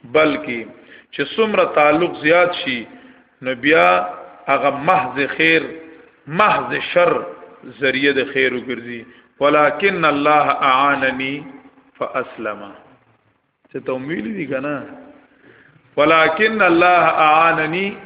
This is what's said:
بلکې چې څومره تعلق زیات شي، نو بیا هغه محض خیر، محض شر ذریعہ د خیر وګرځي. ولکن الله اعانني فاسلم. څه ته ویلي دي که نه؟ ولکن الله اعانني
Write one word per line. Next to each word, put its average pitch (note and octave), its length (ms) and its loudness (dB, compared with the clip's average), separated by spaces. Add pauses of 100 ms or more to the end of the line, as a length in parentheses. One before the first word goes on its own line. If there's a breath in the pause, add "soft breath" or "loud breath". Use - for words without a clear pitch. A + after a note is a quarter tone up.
بلکې B2+ 600 -2 (460 loud breath)
چې C#3+ 100 -6 (140)
څومره G#3 280 2 (100)
تعلق D3+ 500 2
زیات F3 300 4
شي، B2+ 240 -6 (640 loud breath)
نو C3 120 -6
بیا D3+ 320 2 (640)
هغه C#3 220 2 (180)
محض F#3 280 0 (200)
خیر، D#3+ 260 2 (640)
محض D#3 480 0 (180)
شر F3 220 4 (680)
ذریعہ C3+ 320 2
د C3 200 -2
خیر C3 200 0
وګرځي. A#2+ 520 -10 (360 loud breath)
ولکن D3+ 640 2
الله D3 420 2 (240)
اعانني C3+ 640 0 (640)
فاسلم. A2+ 600 -8 (1120)
څه C3+ 140 -10
ته C3 60 -4
ویلي D#3 400 -8
دي F#3 140 -8
که C3 140 -6
نه؟ D3 160 -6 (1200 soft breath)
ولکن E3 680 2
الله F3 400 4 (240)
اعانني D#3+ 800 2